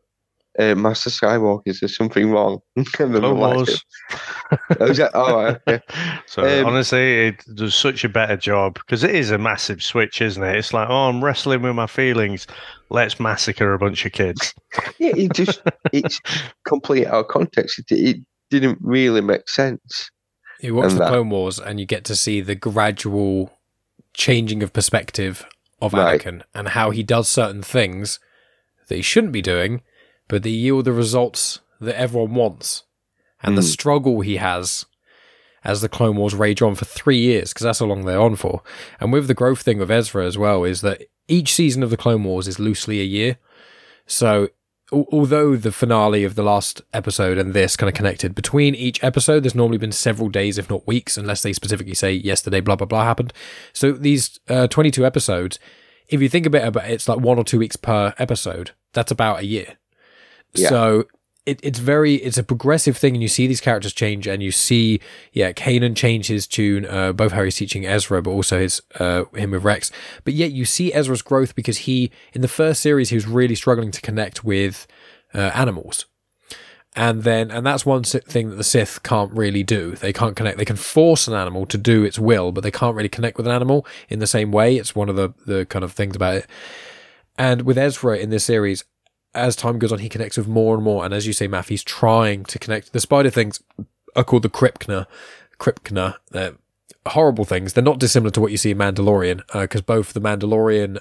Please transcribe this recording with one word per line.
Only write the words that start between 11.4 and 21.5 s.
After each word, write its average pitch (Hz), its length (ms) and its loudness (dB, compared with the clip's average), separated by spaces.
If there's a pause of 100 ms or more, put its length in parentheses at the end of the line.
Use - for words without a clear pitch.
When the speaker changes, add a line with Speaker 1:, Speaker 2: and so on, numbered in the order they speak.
Speaker 2:
with 123 140 -2
my 113 100 -2
feelings. 113 640 0 (420)
Let's 113 300 0
massacre 107 540 0
a 95 40 -2
bunch 98 260 -2
of 101 60 -4
kids." - 420 -2 (460)
Speaker 1:
Yeah, 330 160 2
it 185 200 0
just, 202 280 0 (140)
Speaker 2:
<laughs> - 160 -4
Speaker 1:
it's - 280 -2 (460)
complete 143 400 0
out 110 200 0
of - 20 -20
context. - 500 -2
It, - 160 -2
it 123 220 2 (340)
didn't 135 300 2
really 123 400 2
make 101 280 0
sense. - 640 -4 (480)
Speaker 3:
You 120 160 -6
watch 127 100 2
Speaker 1:
And 95 100 4
Speaker 3:
the 90 60 0
Speaker 1:
that 87 100 2
Speaker 3:
Clone 120 180 2
Wars 95 320 -4